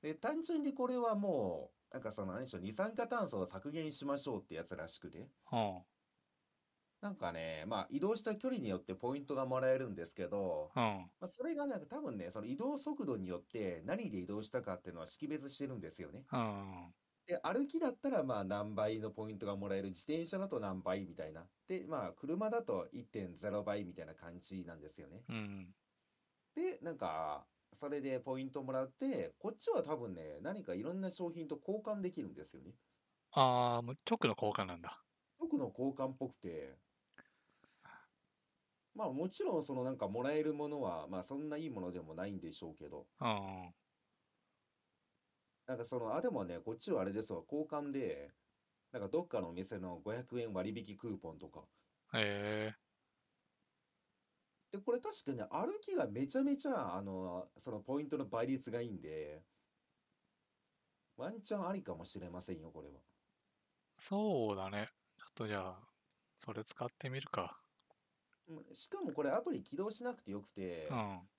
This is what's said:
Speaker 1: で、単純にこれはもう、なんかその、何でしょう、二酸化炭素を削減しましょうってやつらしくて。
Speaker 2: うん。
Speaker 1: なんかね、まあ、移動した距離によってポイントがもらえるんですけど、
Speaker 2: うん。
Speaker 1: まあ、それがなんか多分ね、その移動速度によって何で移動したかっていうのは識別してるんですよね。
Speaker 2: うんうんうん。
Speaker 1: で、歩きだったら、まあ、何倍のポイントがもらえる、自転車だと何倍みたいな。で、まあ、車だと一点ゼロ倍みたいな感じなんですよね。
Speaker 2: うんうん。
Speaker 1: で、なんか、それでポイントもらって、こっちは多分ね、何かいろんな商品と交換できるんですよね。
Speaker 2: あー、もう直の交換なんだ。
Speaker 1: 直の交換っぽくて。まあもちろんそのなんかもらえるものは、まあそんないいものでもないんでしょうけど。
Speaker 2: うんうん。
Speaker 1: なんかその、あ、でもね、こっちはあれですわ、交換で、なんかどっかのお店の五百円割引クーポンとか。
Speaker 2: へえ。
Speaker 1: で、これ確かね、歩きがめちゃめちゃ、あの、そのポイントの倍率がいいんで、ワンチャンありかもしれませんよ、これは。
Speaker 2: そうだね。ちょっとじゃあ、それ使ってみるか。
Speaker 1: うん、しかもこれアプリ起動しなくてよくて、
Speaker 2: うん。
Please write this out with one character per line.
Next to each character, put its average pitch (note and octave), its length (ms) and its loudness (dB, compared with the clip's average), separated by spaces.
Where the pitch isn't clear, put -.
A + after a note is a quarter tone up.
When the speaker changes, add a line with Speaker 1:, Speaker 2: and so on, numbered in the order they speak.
Speaker 1:
で、 D#3 140 0
単 D4+ 260 2
純 E4 200 4
に C#4 120 4
こ C4 140 4
れ B3 100 4
は A#3 180 6
も B2 580 4
う、 - 20 -20
な C3 60 -2
ん - 40 -12
か A2 80 -2
そ G2+ 140 -2
の、 F#2+ 80 -2
何 G#2+ 100 -2
で - 40 -6
し - 80 -6
ょ F2+ 40 -4
う、 - 20 -6
二 F#2 100 -2
酸 G#3+ 240 0
化 A#3 120 0
炭 A3+ 200 2
素 G3+ 120 0
を F#3 60 4
削 F3+ 260 -6
減 D#3 200 -2
し - 140 -2
ま C#3+ 120 2
し C#3 120 -2
ょ A#2 80 0
う - 40 -2
っ - 40 -14
て E2 100 -8
や D#2+ 80 -2
つ - 120 -6
ら E2 120 -6
し - 120 -4
く E2+ 100 -10
て。 G#2+ 180 -12
Speaker 2:
う B2 60 2
ん。 F#2+ 260 2
Speaker 1:
な G3+ 80 -2
ん G3 60 -4
か - 180 0
ね、 D#2+ 340 -2
ま A2 120 2
あ、 F#2 100 -2
移 C#3 100 0
動 G3+ 160 4
し A3 60 -2
た G#3+ 140 0
距 G#3+ 140 -2
離 B3 120 0
に A#2 80 0
よ F#2 80 4
っ F2 60 -4
て F#2+ 100 -2
ポ B2 220 0
イ C#3+ 40 -2
ン C#3 60 -8
ト D3 80 -2
が C3+ 140 2
も B2+ 120 4
ら C3 120 6
え C3 60 8
る C3 120 0
ん F#2+ 60 -2
で E2 100 -2
す - 80 -8
け F2+ 140 -2
ど、 E2+ 480 0
Speaker 2:
う C3 40 2
ん。 A#2+ 40 6
Speaker 1:
ま F#2+ 260 0
あ、 F3+ 60 -4
そ - 160 -4
れ D#4+ 120 0
が C#4+ 100 0
な C4 120 0
ん - 20 -2
か D3 80 -12
多 C4+ 120 -4
分 D#3 160 -2
ね、 F2 140 -4
そ G#2+ 120 -4
の G#2+ 40 -4
移 B2+ 100 -2
動 C4+ 220 0
速 C#4+ 280 -2
度 B2 120 2
に F#2+ 100 -2
よ F2+ 120 0
っ - 20 -18
て F#2 440 -2
何 F#3+ 260 0
で G2 80 0
移 F2+ 80 -4
動 G#2 160 -2
し - 80 -6
た B2+ 100 2
か F#2+ 140 -2
っ F2 60 -8
て - 80 -8
い - 20 -8
う E2 40 -8
の E2+ 60 -6
は D#2 60 -6
識 - 200 -8
別 C#3+ 220 -4
し C3 80 -6
て C#3+ 80 -2
る C3 100 -4
ん G#2 60 -6
で E2 80 -6
す - 120 -10
よ D2+ 100 -8
ね。 A2+ 200 -12
Speaker 2:
う C3+ 60 0
ん - 20 2
う A#2 40 4
ん - 20 2
う G2 400 -4
ん。 F2 80 -16
Speaker 1:
で、 F3 140 0
歩 A#3 280 2
き E4 120 -2
だ D#4+ 100 4
っ C4 40 -2
た C#4 180 0
ら、 F#3+ 120 4
ま B2 160 2
あ、 G2+ 40 2
何 G#2 320 0
倍 G#2+ 240 4
の G#2+ 100 -2
ポ A2 200 -4
イ A2 40 -4
ン G2 60 -6
ト G#2 80 -2
が G2+ 80 0
も G2 120 -2
ら G2 100 2
え G2 40 2
る、 G2 80 0
自 F#2 120 -2
転 E3 160 2
車 F#3+ 100 -2
だ F#3+ 100 0
と C#3 120 0
何 F#2+ 240 0
倍 F#2+ 220 2
み E2 100 -10
た D#2+ 100 -4
い D#2 80 -6
な。 E2 160 -12
で、 F#3 200 -2
ま C#3+ 180 0
あ、 F2 80 -2
車 F3+ 380 0
だ A#3 100 4
と F#2+ 300 0
一 A#2+ 140 -8
点 F#2 300 -4
ゼ G#2 140 0
ロ G2+ 140 2
倍 G#2 200 2
み F2+ 120 -6
た E2+ 80 -6
い - 20 -6
な D#2+ 80 -12
感 E2+ 260 -12
じ F#2+ 240 -4
な E2+ 120 -8
ん D#2+ 40 -14
で D2 80 -12
す D#2+ 140 -14
よ C#2+ 60 -12
ね。 F#2 200 -14
Speaker 2:
う B2+ 60 -6
ん - 20 -2
う A2 40 -2
ん。 G2 360 -8
Speaker 1:
で、 F4 280 0
な E3+ 100 -4
ん C#3+ 60 -6
か、 D#2 500 -2
そ C#3+ 160 -6
れ D3 120 0
で C3 180 0
ポ C3 180 -2
イ C3 60 -2
ン C3+ 80 -4
ト C#3+ 120 -2
も C3 80 -4
ら C3 140 2
っ C3 60 -10
て、 A3 480 0
こ G3+ 140 -2
っ - 40 -10
ち - 140 0
は G#3 100 6
多 D#3 140 2
分 G#2+ 180 -4
ね、 D#2 280 -8
何 F#3+ 220 -4
か F#2 100 -2
い F#2 80 0
ろ D3+ 120 0
ん F#3+ 80 0
な F#3+ 80 2
商 F3+ 220 -2
品 E3 160 -4
と D3 100 -2
交 G3+ 260 0
換 G#3 180 0
で F3+ 100 0
き - 100 -4
る F#2+ 80 -2
ん - 40 -12
で - 100 -10
す - 120 -14
よ C3+ 60 -14
ね。 F2+ 120 -14
Speaker 2:
あ B2 500 8
ー、 - 20 -2
も A#2+ 100 -4
う - 20 -6
直 - 180 6
の G#2+ 80 8
交 G#2+ 180 4
換 G2+ 120 4
な F2+ 100 -4
ん F2 60 -12
だ。 - 220 -10
Speaker 1:
直 D#4+ 180 2
の C4+ 120 2
交 C3+ 240 2
換 C3+ 200 0
っ C3 40 -12
ぽ C3 120 -2
く - 80 -18
て。 D2 400 -6
ま G#3+ 120 0
あ D#3+ 40 4
も D3 200 2
ち - 140 -2
ろ A3+ 140 4
ん D#3 60 4
そ C#3+ 100 -2
の B2+ 120 2
な C3 60 2
ん C3 60 -2
か G#2 120 2
も A2 120 0
ら C3+ 120 4
え D3+ 100 6
る D3+ 100 4
も D3 140 0
の D3 140 0
は、 E2+ 260 0
ま F#2 120 -2
あ F2+ 40 -4
そ C3+ 140 -4
ん D3+ 100 -2
な D3+ 100 -2
い D#3+ 80 -2
い D#3 40 -2
も A2 120 -2
の F2+ 100 0
で F2 100 -4
も D#2 120 -10
な F2+ 140 -2
い G#2 40 -2
ん G2 80 -2
で D#2+ 120 -6
し - 100 -10
ょ E2 100 -6
う D2+ 40 -12
け D2 140 -12
ど。 C#2+ 180 -10
Speaker 2:
う - 40 0
ん A#2 40 4
う F#2+ 380 0
ん。 F2 60 -14
Speaker 1:
な C3 100 0
ん - 20 -4
か A#2 80 -4
そ B2+ 120 -2
の、 A#2 160 0
あ、 D#3+ 80 2
で B3 80 4
も C3 140 0
ね、 F2 160 -2
こ A2 140 -4
っ - 40 -6
ち - 140 -2
は B2+ 100 6
あ F#2 40 4
れ G2 80 0
で G#2+ 80 2
す G#2+ 100 -2
わ、 E2+ 180 -2
交 D3 140 0
換 D3 280 -2
で、 A#2+ 400 -2
な B2+ 80 -4
ん - 20 0
か G2+ 60 0
ど D#3+ 160 4
っ F3 40 -4
か A2+ 120 2
の F2 100 0
お E2+ 40 -6
店 F#2+ 260 -2
の F2 240 -4
五 G#2+ 100 -2
百 B2 280 -2
円 A2+ 100 -2
割 F#2+ 240 0
引 G2+ 220 -8
ク A#2+ 100 -6
ー G2+ 100 0
ポ E2 140 -6
ン D#2 80 -12
と E2 80 -10
か。 D2+ 140 -14
Speaker 2:
へ G#2+ 600 2
え。 - 20 -14
Speaker 1:
で、 G3 60 -2
こ G3+ 120 2
れ B3 80 6
確 G4+ 240 -2
か - 80 -2
ね、 A#2 180 -2
歩 C#4 300 2
き G4+ 160 -2
が - 120 4
め A#2 200 0
ち C4 100 2
ゃ C4+ 60 6
め C#4 140 6
ち D4+ 100 -2
ゃ、 C3+ 280 2
あ F#2+ 60 0
の、 F#2 460 -2
そ - 140 -6
の G#2+ 80 -2
ポ C3 220 0
イ - 20 -2
ン C#3+ 60 -6
ト D3 80 2
の C#3 80 0
倍 A#2 220 2
率 C3 240 0
が A#2+ 100 2
い A#2+ 60 0
い - 20 -4
ん F#2+ 100 -4
で、 D#2 440 -6
ワ C3+ 140 -4
ン A3 120 -8
チ G#3 140 0
ャ G3+ 40 2
ン F3 80 0
あ F#3+ 60 2
り G3 100 -2
か F2 120 -4
も E2 80 -10
し F2+ 160 -6
れ F2 100 -6
ま F2+ 120 -8
せ F#2 120 -4
ん D#2+ 60 -6
よ、 D#2+ 120 -10
こ D#2 100 -10
れ C#2+ 80 -12
は。 C#2 60 -16
Speaker 2:
そ F#3 560 4
う G2 40 2
だ F#2+ 120 -2
ね。 G#2 200 0
ち - 60 -18
ょ - 60 -18
っ - 60 -20
と A2+ 120 -2
じ G#2 80 2
ゃ F#2+ 140 0
あ、 F#2 100 -10
そ - 140 -10
れ G#2+ 140 -4
使 - 200 -4
っ A#2+ 120 0
て C#3 120 -4
み C3 120 -4
る C3+ 80 -10
か。 - 320 -2
Speaker 1:
う E3 60 -12
ん、 - 40 -14
し - 140 -6
か G4 120 -4
も G3 120 0
こ D3+ 100 0
れ C#4 60 4
ア A#3+ 120 4
プ F4 120 0
リ G3 100 0
起 - 140 -8
動 G3+ 140 2
し A3+ 120 -4
な B3 100 0
く A#3+ 100 -12
て G2+ 80 -6
よ G2+ 100 -2
く - 100 -16
て、 E2+ 380 -2
Speaker 2:
う C3 60 0
ん。 G2+ 240 0